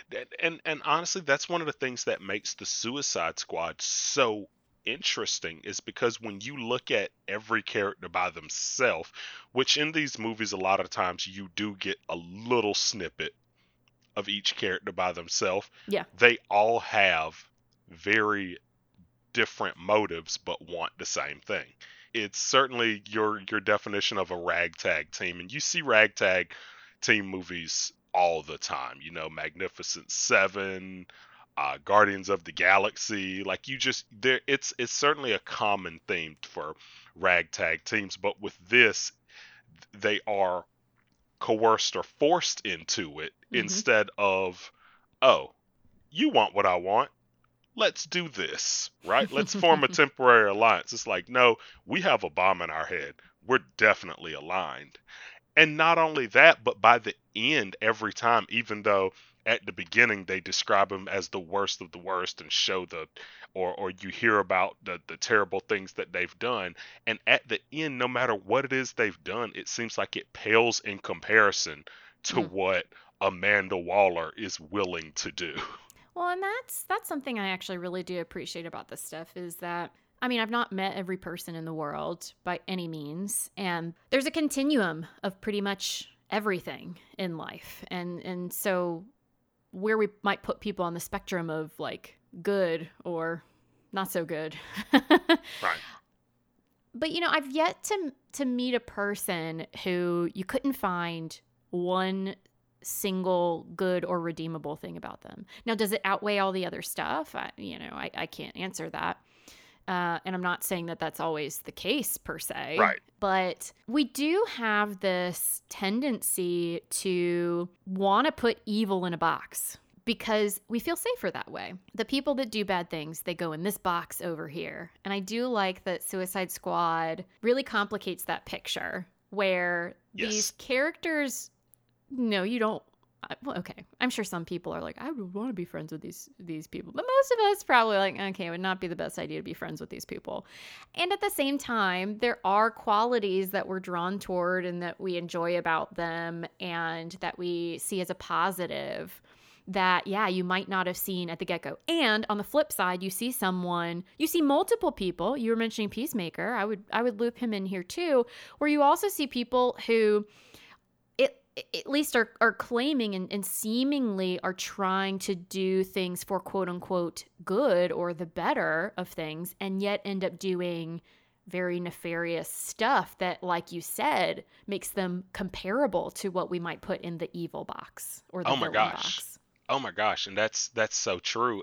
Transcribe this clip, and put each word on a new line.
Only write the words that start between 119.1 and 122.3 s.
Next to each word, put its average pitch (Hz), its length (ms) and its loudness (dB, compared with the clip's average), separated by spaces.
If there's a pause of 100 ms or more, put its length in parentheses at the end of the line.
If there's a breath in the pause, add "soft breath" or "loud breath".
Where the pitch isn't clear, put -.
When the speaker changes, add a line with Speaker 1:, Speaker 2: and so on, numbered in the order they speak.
Speaker 2:
a 160 40 -2
box - 600 -2 (260)
because 214 640 0
we 233 120 -2
feel 339 160 -2
safer 480 360 -2
that - 180 -8
way. - 240 -8 (200)
The 220 100 -2
people 269 320 0